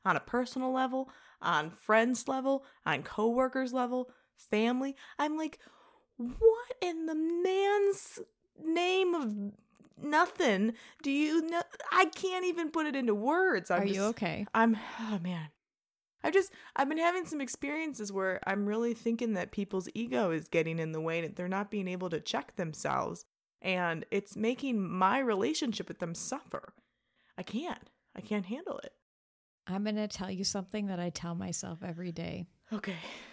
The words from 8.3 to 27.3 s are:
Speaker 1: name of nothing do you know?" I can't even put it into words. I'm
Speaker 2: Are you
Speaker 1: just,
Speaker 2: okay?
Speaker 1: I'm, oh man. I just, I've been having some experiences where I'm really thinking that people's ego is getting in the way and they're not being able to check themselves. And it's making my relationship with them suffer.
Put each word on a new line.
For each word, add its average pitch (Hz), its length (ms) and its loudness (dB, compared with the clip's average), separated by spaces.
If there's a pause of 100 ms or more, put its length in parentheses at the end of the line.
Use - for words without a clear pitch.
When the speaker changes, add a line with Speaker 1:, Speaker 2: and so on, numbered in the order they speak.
Speaker 1:
name 349 520 2
of 240 200 0 (680)
nothing 294 760 2 (280)
do 277 80 -2
you 302 320 2
know?" 339 200 -2 (300)
I 381 140 8
can't 370 380 -2
even 339 260 0
put 320 160 0
it 285 100 -2
into 240 200 2
words. 277 540 2
I'm 185 120 4
Speaker 2:
Are - 20 0
you 196 100 0
Speaker 1:
just, 196 160 2
Speaker 2:
okay? 202 440 -2
Speaker 1:
I'm, 226 220 6 (240)
oh 214 220 -4
man. 170 260 -4 (760)
I - 100 2
just, 370 200 4 (240)
I've 269 120 2
been 320 100 0
having 339 280 2
some 294 140 -6
experiences 277 720 -4
where 190 340 0
I'm 202 200 0
really 233 280 0
thinking 233 400 -2
that 175 180 -4
people's 190 420 -2
ego 233 380 0
is 160 160 -2
getting 165 320 2
in 160 120 -2
the 160 80 -4
way 165 240 -2
and - 120 -8
they're 180 120 -4
not 196 220 -2
being 196 180 -2
able 180 220 -4
to 160 100 -2
check - 360 -6
themselves. - 680 -2 (380)
And 180 500 0
it's 196 240 -2
making 240 520 0
my 185 320 4
relationship 240 680 0
with - 120 -10
them 170 140 -4
suffer. - 600 -6 (640)